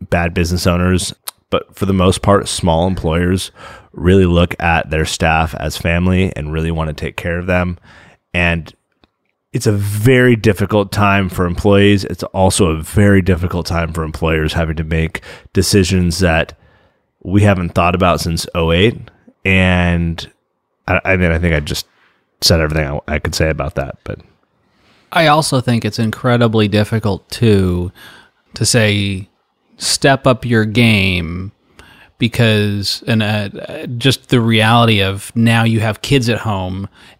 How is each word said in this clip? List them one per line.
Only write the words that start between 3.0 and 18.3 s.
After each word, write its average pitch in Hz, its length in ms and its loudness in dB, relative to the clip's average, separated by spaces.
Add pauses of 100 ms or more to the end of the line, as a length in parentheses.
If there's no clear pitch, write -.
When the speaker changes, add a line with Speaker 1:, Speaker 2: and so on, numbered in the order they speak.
Speaker 1:
really 92 340 4
look 87 340 2
at 82 300 0
their 78 160 -2
staff 80 480 0
as - 240 -8
family 90 580 0
and 76 160 -8
really 80 180 -4
wanna 80 220 -4
take 73 240 -10
care 87 220 -6
of 87 80 -10
them. 90 320 -2 (560)
And 85 380 -2 (800)
it's 127 140 -6
a 110 60 4
very 110 640 2
difficult 101 560 0
time 98 380 2
for 90 160 -2
employees. 101 580 4
It's - 200 -10
also 95 420 2
a 80 160 -2
very 101 400 2
difficult 85 440 -2
time 85 280 -4
for 80 100 -4
employers 78 480 -2
having 80 240 -4
to 80 80 -6
make 80 380 -4 (320)
decisions 90 640 2
that 82 340 0 (720)
we 101 200 2
haven't 92 280 2
thought 90 240 0
about 85 260 2
since 82 340 -4